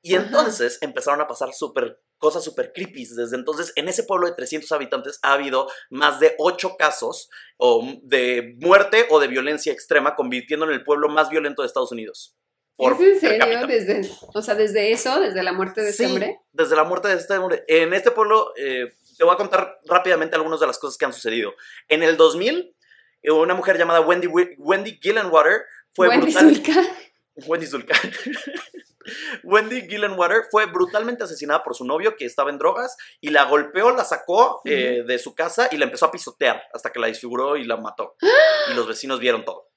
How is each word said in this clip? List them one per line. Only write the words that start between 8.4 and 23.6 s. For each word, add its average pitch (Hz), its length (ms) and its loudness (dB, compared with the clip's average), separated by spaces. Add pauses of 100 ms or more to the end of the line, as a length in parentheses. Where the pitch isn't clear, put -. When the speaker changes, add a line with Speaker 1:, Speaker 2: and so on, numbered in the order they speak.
Speaker 1:
muerte 196 500 4
o 156 100 6
de 139 80 4
violencia 139 460 -4
extrema, 143 420 0
convirtiendo 135 500 -4
en 156 60 -4
el 131 140 -4
pueblo 147 240 0
más 151 200 0
violento 147 320 -4
de 131 40 -2
Estados 123 260 -4
Unidos. - 460 -14 (400)
Por 254 160 2
Speaker 2:
¿Es - 80 0
en 381 100 8
Speaker 1:
per 381 80 2
Speaker 2:
serio? 220 200 2
Speaker 1:
cápita. 240 280 0
Speaker 2:
Desde, 202 420 -2 (240)
o 208 80 -4
sea, 208 140 -4
desde 214 380 0
eso, 262 260 0
desde 190 240 0
la 185 80 -2
muerte 190 300 -4
de 208 80 -2
este 226 160 0
Speaker 1:
Sí, 262 80 -2
Speaker 2:
hombre. 226 260 -4 (140)
Speaker 1:
desde 160 240 2
la 156 80 4
muerte 180 240 -4
de 185 60 2
este 175 220 -4
hombre. 185 300 -2
En 165 260 4
este 196 180 2
pueblo, 220 440 2
eh, 127 380 -6 (240)
te 160 80 2
voy 165 80 6
a 170 40 2
contar 190 500 -2
rápidamente 170 500 2
algunas 160 240 -2
de 147 60 2
las 127 100 -4
cosas 139 200 -10
que 151 80 -2
han 131 80 -4
sucedido. 113 400 -4 (360)
En 156 140 4
el 165 140 4
dos 160 200 6
mil, 294 380 -4 (480)
eh, 151 80 0
una 165 240 2
mujer 185 220 0